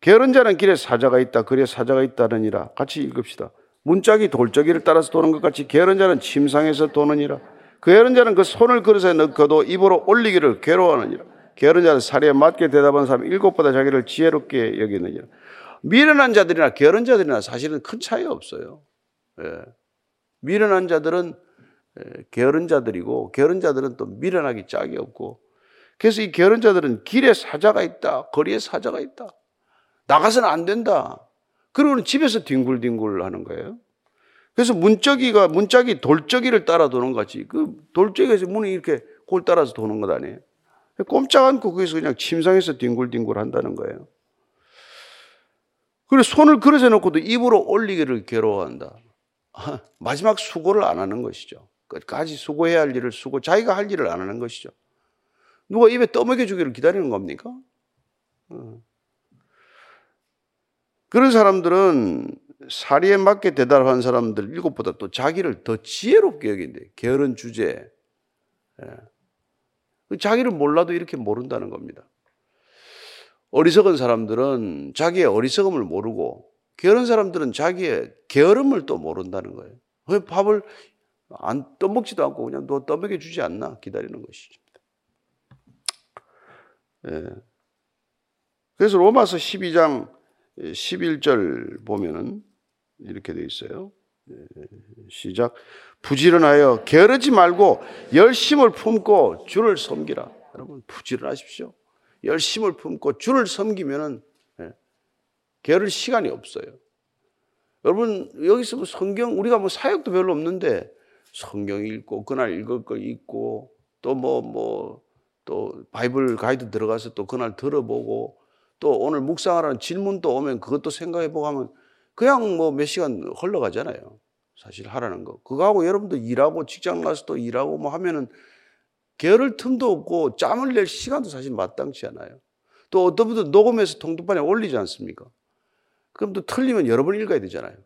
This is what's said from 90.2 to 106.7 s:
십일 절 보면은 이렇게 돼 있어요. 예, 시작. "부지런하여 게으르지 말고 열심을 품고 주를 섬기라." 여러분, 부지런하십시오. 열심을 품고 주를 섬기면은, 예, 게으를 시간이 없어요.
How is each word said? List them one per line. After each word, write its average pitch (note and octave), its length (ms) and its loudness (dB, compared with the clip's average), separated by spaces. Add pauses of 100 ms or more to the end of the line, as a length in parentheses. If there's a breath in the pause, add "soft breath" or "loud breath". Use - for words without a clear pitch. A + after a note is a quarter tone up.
십일 E3+ 480 -8
절 F#2 640 -2
보면은 G2+ 580 -8 (560)
이렇게 F#2+ 340 -16
돼 E2 100 -10
있어요. - 480 -16 (380)
예, - 60 -20 (720)
시작. A2+ 440 -6 (480 loud breath)
"부지런하여 C#3+ 840 4
게으르지 A#3+ 480 4
말고 F3+ 500 4 (320 loud breath)
열심을 A#3+ 580 6
품고 F#3+ 760 0
주를 G#3 300 0
섬기라." - 540 -10 (240)
여러분, C#3 320 -20
부지런하십시오. - 840 -12 (500)
열심을 F3 540 -4
품고 D#3+ 420 -8
주를 B3+ 260 0
섬기면은, D3+ 800 -8 (360)
예, E2 140 -18 (920)
게으를 F#3+ 260 2
시간이 A3 400 -4
없어요. - 360 -16 (1200)